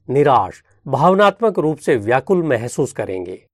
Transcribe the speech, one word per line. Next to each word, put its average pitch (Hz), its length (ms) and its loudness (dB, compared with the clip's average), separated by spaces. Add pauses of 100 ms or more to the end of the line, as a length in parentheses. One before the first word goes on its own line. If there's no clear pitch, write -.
(100)
निराश, 123 520 2 (240)
भावनात्मक 190 720 2
रूप 156 200 -2
से 156 180 0
व्याकुल 127 460 0
महसूस 123 500 -4
करेंगे। 95 600 -10